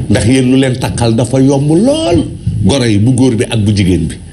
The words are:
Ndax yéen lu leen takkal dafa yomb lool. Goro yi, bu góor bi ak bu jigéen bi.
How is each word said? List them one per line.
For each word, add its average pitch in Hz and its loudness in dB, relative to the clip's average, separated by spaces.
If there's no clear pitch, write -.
Ndax 113 0
yéen 127 2
lu 131 2
leen 135 0
takkal 120 -2
dafa 127 0
yomb 139 2
lool. 294 0
Goro 135 0
yi, 107 0
bu 113 2
góor 127 2
bi 120 -2
ak 113 -4
bu 104 2
jigéen 90 0
bi. - -10